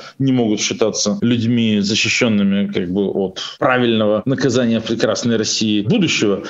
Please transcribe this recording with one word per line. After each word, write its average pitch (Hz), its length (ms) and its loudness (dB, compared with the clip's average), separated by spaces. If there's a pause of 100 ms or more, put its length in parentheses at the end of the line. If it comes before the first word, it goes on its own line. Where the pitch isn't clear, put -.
(200)
не 135 120 2
могут 110 280 2
считаться 104 600 -2
людьми, 113 580 2
защищёнными, 101 920 0
как 90 200 -4
бы, 98 180 0
от 95 320 -4 (180)
правильного 117 640 2
наказания 127 540 0
в 110 40 -4
прекрасной 117 540 0
России 107 440 0
будущего, 185 680 0